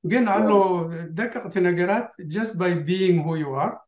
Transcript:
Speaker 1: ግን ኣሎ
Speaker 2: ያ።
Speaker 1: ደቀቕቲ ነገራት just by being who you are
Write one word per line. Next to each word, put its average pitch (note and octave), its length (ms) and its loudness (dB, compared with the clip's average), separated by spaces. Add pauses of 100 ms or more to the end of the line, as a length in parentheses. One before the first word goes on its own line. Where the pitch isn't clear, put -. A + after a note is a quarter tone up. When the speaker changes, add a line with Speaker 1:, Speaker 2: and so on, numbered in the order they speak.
Speaker 1:
ግን B3 240 2
ኣሎ G#3 220 2 (380)
Speaker 2:
ያ። E3 140 -10 (100)
Speaker 1:
ደቀቕቲ G#3+ 480 -6
ነገራት F3+ 500 2 (160)
just G#3 300 -4
by F3+ 240 0
being F3+ 400 2
who D#3+ 160 -2
you D3 180 -4
are E3+ 200 -2 (140)